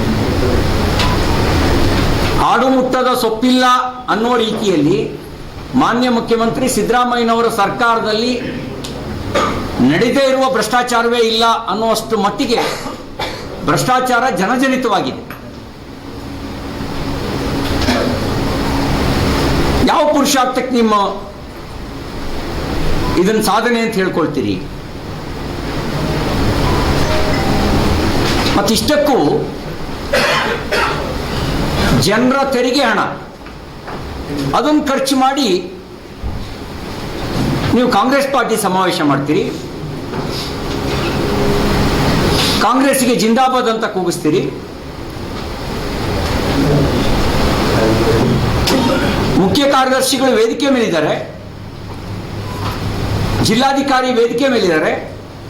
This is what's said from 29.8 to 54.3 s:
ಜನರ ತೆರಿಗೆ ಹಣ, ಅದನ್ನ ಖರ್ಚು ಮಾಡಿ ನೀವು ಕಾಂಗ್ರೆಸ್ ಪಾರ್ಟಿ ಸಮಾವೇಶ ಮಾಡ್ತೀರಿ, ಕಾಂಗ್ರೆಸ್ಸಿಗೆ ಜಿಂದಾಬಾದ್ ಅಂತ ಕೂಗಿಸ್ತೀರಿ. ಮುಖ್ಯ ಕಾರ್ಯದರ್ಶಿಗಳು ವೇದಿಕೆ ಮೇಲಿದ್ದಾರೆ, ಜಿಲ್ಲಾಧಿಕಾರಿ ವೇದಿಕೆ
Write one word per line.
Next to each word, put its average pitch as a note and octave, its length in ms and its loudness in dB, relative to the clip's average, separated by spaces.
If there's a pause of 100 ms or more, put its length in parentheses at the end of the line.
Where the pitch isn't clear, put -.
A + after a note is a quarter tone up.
ಜನರ B3+ 500 2
ತೆರಿಗೆ B3+ 320 2
ಹಣ, G#3+ 160 2 (1600)
ಅದನ್ನ C#4+ 300 2
ಖರ್ಚು C4+ 280 0
ಮಾಡಿ C4 640 0 (1900)
ನೀವು A#3+ 180 4
ಕಾಂಗ್ರೆಸ್ C4+ 420 2
ಪಾರ್ಟಿ A3+ 240 0
ಸಮಾವೇಶ F#3 440 0
ಮಾಡ್ತೀರಿ, D3 480 0 (3000)
ಕಾಂಗ್ರೆಸ್ಸಿಗೆ B3+ 540 2
ಜಿಂದಾಬಾದ್ A#3 540 2
ಅಂತ A3 160 0
ಕೂಗಿಸ್ತೀರಿ. E3+ 560 0 (4000)
ಮುಖ್ಯ C#4+ 240 2
ಕಾರ್ಯದರ್ಶಿಗಳು C4 680 2
ವೇದಿಕೆ A#3 380 2
ಮೇಲಿದ್ದಾರೆ, F#3 720 0 (2000)
ಜಿಲ್ಲಾಧಿಕಾರಿ B3+ 720 2
ವೇದಿಕೆ A#3 340 2